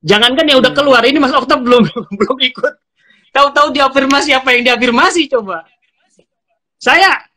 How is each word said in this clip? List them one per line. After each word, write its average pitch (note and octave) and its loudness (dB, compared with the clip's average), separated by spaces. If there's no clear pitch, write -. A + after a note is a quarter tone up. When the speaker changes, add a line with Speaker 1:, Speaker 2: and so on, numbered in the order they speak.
Speaker 1:
Jangankan A#3+ 0
yang C4 2
udah B3 0
Speaker 2:
Hmm. C#4+ -2
Speaker 1:
keluar, B3+ 2
ini C#4+ 2
Mas C4 0
Okta C4+ -2
belum, A#3+ 2
<laughs> - -14
belum A#3 -4
ikut. - -6
Tahu-tahu C#4+ 2
diafirmasi, C#4 0
apa B3+ 0
yang A#3+ -2
diafirmasi B3+ 0
coba? F#3+ -6
Saya D#4+ 2